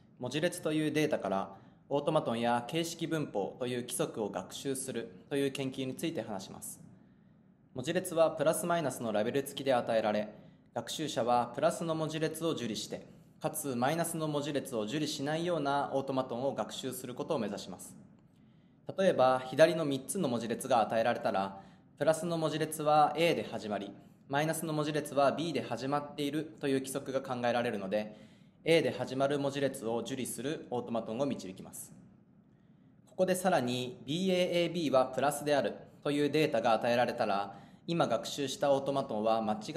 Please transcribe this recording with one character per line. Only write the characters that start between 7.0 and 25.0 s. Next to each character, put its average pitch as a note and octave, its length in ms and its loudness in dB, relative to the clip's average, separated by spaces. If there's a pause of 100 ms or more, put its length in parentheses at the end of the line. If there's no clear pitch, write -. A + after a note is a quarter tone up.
文 B2+ 120 -8
字 D#3+ 80 0
列 F3+ 240 -2
は D#3+ 160 6
プ D3 100 -4
ラ D#3 100 6
ス F3+ 140 -2
マ E3+ 120 2
イ E3 40 0
ナ C3+ 80 0
ス - 100 -6
の A2+ 120 -2
ラ G#2 100 4
ベ A#2 80 0
ル C3+ 140 2
付 - 180 -8
き - 20 -10
で C3+ 80 4
与 A#2 260 2
え G#2+ 40 4
ら A2 80 2
れ、 G#2+ 180 0 (460)
学 A#2+ 160 -6
習 D#3 180 -4
者 C#3 140 -2
は A#2+ 320 2
プ - 60 -6
ラ D#3+ 100 4
ス F3 140 -4
の E3 100 -2
文 D#3+ 140 -2
字 D#3 100 -6
列 D#3 260 -2
を E3 60 2
受 A#2+ 160 -2
理 G#2+ 80 -4
し - 140 -6
て、 - 180 -10 (340)
か D#3 100 -4
つ C#3 260 -4
マ B2+ 160 2
イ E3 40 -2
ナ E3+ 80 0
ス E3 120 -4
の D#3 100 -2
文 D3 160 -2
字 D3 100 -4
列 C3 220 -4
を A2 80 0
受 A#2 160 -4
理 D3+ 80 0
し D3+ 160 -4
な D3+ 140 0
い E3+ 100 -2
よ F3 120 0
う - 20 -2
な C#3 320 0
オ C3+ 80 2
ー - 20 0
ト C#3 100 -4
マ B2+ 120 0
ト A#2 120 -6
ン B2 60 -4
を C#3 100 0
学 G#2+ 200 -4
習 B2+ 200 -6
す - 140 -10
る B2 80 -10
こ D3 100 -6
と D#3 120 0
を - 20 0
目 G#2+ 80 -2
指 G2 140 -6
し - 100 -12
ま F2 80 -12
す。 - 180 -16 (1000)
例 F#3+ 120 6
え - 20 6
ば、 B2+ 340 6
左 D#3+ 300 6
の E3 80 0
三 C#3 200 -2
つ - 140 -4
の D#3+ 100 2
文 A#2 120 0
字 A2+ 80 -4
列 A#2 180 -4
が B2 140 6
与 A2 200 2
え A2+ 40 4
ら A#2+ 100 2
れ - 60 -4
た A#2 100 0
ら、 G2 300 -2 (360)
プ D3 80 -2
ラ D#3 80 6
ス E3 140 -4
の E3+ 120 0
文 D#3 120 0
字 D3+ 80 -2
列 D#3 240 -2
は D3+ 340 6
A E3 180 4
で G#2+ 140 -2
始 G#2+ 200 -6
ま G#2 100 -2
り、 G2 140 -8 (360)
マ C#3 140 2
イ D#3+ 40 0
ナ D#3+ 80 0
ス E3 120 -4
の D#3 60 -2
文 D3+ 120 0
字 D#3 80 -2
列 D3 220 -4